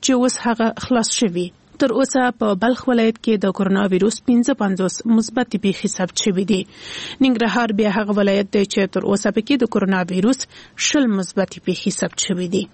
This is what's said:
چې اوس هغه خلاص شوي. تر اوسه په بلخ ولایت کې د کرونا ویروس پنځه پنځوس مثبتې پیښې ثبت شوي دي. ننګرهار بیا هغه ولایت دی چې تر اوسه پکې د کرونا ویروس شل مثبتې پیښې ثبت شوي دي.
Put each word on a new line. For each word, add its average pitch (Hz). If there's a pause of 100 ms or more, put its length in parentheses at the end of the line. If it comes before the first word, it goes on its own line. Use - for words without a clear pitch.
چې 269
اوس 247 (100)
هغه 226 (160)
خلاص 233
شوي. 180 (380)
تر 269
اوسه 254 (100)
په 208
بلخ 240
ولایت 226
کې 226 (100)
د 196
کرونا 196 (100)
ویروس 196 (120)
پنځه 240 (100)
پنځوس 190 (200)
مثبتې 226
پیښې 196
ثبت 185
شوي 190
دي. 190 (580)
ننګرهار 233
بیا 208
هغه 208
ولایت 202
دی 202
چې 196
تر 185
اوسه 202
پکې 220 (100)
د - (120)
کرونا 190 (100)
ویروس 196 (380)
شل 294 (140)
مثبتې 185 (100)
پیښې 185 (100)
ثبت -
شوي 180
دي. 190